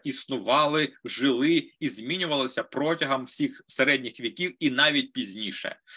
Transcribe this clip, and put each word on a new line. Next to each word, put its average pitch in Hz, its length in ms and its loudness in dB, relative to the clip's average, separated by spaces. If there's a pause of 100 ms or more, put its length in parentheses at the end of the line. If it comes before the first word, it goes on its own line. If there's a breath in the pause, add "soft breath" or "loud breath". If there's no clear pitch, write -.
існували, 139 880 0 (120)
жили 135 720 2
і 151 100 0
змінювалися 131 760 -2
протягом 139 600 0
всіх - 440 -4
середніх 131 520 0
віків 123 400 -4
і 151 120 2
навіть 143 420 2
пізніше. 104 640 -8 (180 loud breath)